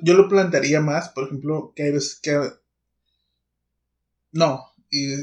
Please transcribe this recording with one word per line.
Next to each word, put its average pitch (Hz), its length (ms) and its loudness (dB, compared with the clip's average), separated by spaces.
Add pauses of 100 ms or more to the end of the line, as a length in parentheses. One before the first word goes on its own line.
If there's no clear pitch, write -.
yo 165 140 4
lo 196 120 8
plantearía 156 540 2
más, 151 280 -2
por 135 180 -6
ejemplo, 147 480 -6
que 151 80 -6
hay 147 80 0
veces 143 300 -4
que 147 100 -4 (2000)
no, 156 280 0 (260)
y, 139 340 -4